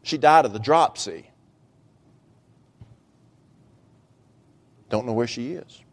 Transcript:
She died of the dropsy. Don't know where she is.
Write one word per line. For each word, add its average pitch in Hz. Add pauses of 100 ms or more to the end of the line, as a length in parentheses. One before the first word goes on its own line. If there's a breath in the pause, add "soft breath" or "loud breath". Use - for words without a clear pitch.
She 160
died 151
of 113
the 107
dropsy. 143 (3500)
Don't 110
know 117
where 117
she 120
is. - (120)